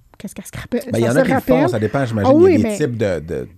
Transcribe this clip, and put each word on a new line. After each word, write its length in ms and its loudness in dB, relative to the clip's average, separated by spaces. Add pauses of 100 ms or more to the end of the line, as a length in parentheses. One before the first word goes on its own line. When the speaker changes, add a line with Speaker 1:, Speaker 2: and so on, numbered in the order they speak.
(180)
Speaker 1:
qu'est-ce 180 -16
qu'elle 100 -16
se 120 -16
rappelle, 340 -6
Speaker 2:
Ben, 80 -2
il 20 2
y 40 2
Speaker 1:
ça 60 0
Speaker 2:
en 40 0
Speaker 1:
se 40 4
Speaker 2:
a 40 4
qui 100 -2
le 60 0
font, 160 0
Speaker 1:
rappelle. 140 2
Speaker 2:
ça 100 -2
dépend, 260 -2
j'imagine, 280 0
Speaker 1:
Ah 40 6
Speaker 2:
il 40 6
y 40 8
a 40 8
Speaker 1:
oui, 80 4
Speaker 2:
des 60 2
Speaker 1:
mais 140 -2
Speaker 2:
types 200 -4
de, 220 -2
de 280 -8 (100)